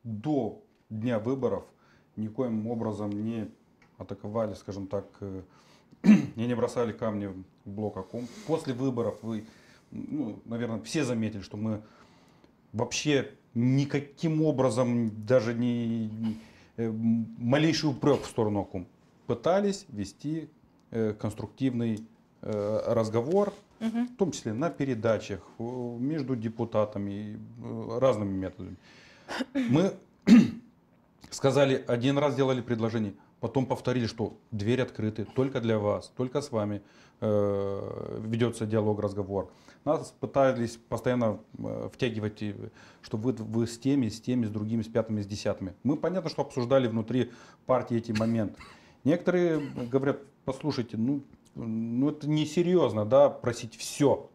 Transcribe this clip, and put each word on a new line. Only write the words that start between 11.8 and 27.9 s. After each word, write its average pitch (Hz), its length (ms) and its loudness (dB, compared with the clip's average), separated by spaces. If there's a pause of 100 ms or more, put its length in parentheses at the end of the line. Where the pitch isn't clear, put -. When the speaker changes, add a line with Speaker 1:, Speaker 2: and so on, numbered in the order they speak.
Speaker 1:
вообще 127 600 0 (220)
никаким 139 880 0
образом 123 680 2 (160)
даже 120 280 4
не, 117 520 -2
не, 110 300 -4 (400)
э, 117 100 -2
м, 113 520 0
малейший 147 520 4
упрек 131 320 2
в - 40 -10
сторону 104 340 0
о 95 40 -4
ком. 92 220 -8 (400)
Пытались 190 600 0
вести, 143 600 -8 (440)
э, 110 200 0
конструктивный, 113 920 -2 (380)
э, 104 400 -2 (120)
разговор, 120 580 2 (280)
Speaker 2:
Мгм. 226 260 -2
Speaker 1:
в 240 100 -16
том 180 160 2
числе - 200 -6
на 143 180 0
передачах, 113 680 0 (180)
э, 117 40 -6 (360)
между 135 380 -2
депутатами, 107 1000 -2 (240)
э, 113 360 -8